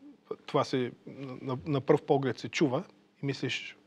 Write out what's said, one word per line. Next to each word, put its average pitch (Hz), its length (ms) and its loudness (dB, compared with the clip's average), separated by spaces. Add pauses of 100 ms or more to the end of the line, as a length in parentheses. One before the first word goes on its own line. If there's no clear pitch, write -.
(460)
това 135 180 4
се, 123 280 0 (500)
на, 131 240 -4
на 143 140 2
пръв 147 220 4
поглед 135 360 2
се - 100 -8
чува 147 360 2 (380)
и 139 40 -2
мислиш: - 500 -4 (100)